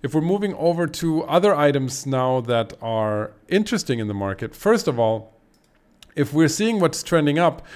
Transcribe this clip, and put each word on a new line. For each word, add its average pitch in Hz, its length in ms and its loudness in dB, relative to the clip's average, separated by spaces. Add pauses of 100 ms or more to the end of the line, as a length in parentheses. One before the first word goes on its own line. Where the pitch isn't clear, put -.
If 135 120 -6
we're 156 80 2
moving 196 320 0
over 170 320 0
to 160 380 -2
other 175 300 4
items 139 520 0
now 127 340 0
that 117 400 -2
are 107 520 -2 (160)
interesting 185 500 -2
in 107 100 -4
the 104 60 -4
market, 101 420 -6
first 220 320 2
of 123 100 -2
all, 110 360 0 (800)
if 147 160 -2
we're 156 160 4
seeing 214 320 0
what's 160 220 0
trending 147 360 2
up, 165 260 0 (100)